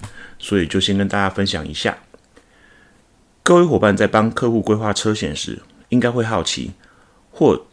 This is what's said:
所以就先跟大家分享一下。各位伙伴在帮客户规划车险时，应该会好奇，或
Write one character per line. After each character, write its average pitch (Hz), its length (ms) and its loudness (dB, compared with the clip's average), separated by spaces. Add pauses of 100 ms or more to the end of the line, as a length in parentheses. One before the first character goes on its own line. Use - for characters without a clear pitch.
(400)
所 - 180 -4
以 87 80 2
就 90 140 -2
先 98 180 0
跟 98 100 0
大 101 120 -4
家 98 100 0
分 98 160 -2
享 80 220 -6
一 73 40 -10
下。 92 240 -4 (1500)
各 175 140 6
位 175 60 6
伙 151 140 2
伴 101 180 4
在 104 120 2
帮 110 240 2
客 120 180 -2
户 113 100 2
规 107 160 0
划 107 160 -2
车 107 220 -2
险 78 220 -6
时， - 260 -10 (280)
应 123 100 2
该 120 100 2
会 120 140 0
好 107 180 -2
奇， - 300 -6 (580)
或 - 440 2